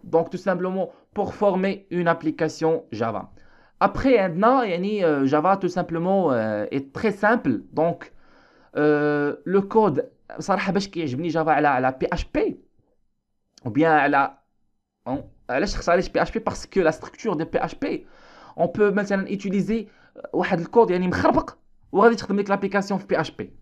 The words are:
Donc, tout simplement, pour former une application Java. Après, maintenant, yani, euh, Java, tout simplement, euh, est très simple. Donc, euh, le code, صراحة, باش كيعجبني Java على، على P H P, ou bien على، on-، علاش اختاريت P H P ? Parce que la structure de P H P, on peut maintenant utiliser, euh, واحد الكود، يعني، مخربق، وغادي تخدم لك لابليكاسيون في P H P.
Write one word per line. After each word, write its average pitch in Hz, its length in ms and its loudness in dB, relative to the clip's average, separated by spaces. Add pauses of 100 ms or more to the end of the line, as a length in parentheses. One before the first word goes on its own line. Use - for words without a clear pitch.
Donc, 165 280 0
tout 180 180 -10
simplement, 185 400 -2 (240)
pour 202 220 -4
former 196 560 0
une 170 160 0
application 160 640 -2 (200)
Java. 107 400 -6 (480)
Après, 202 380 2
maintenant, 208 460 2
yani, 196 400 -2
euh, 143 220 2
Java, 156 320 4
tout 180 220 -2
simplement, 170 520 0
euh, 110 400 0
est 135 200 -6
très 214 200 -2
simple. 202 500 0 (100)
Donc, - 400 -2 (680)
euh, 147 580 2 (100)
le 190 160 2
code, 196 480 2 (300)
صراحة, 196 320 -2
باش 196 160 -2
كيعجبني 160 420 -4
Java 160 200 0
على، 147 180 4
على 131 360 2
P - 40 -2
H - 180 -4 (100)
P, 415 200 -2 (1080)
ou 123 40 -6
bien 151 220 2
على، 143 460 2 (720)
on-، 139 140 -6 (260)
علاش 156 260 -2
اختاريت - 420 0
P - 40 2
H 165 100 -2
P ? 226 80 -6
Parce - 260 -6
que - 140 -2
la 160 120 4
structure - 440 -6
de 156 80 -4
P 160 160 -2
H - 160 -4
P, - 300 -6 (520)
on 170 100 2
peut 208 240 2
maintenant 196 360 -2
utiliser, 196 640 -2 (280)
euh, - 40 -6 (120)
واحد 175 260 0
الكود، 185 300 4
يعني، 180 180 0
مخربق، 302 500 0 (340)
وغادي 220 240 6
تخدم 202 240 -4
لك 196 100 -4
لابليكاسيون 196 500 -2
في - 160 -2
P 147 40 0
H 156 120 -4
P. - 120 -12 (180)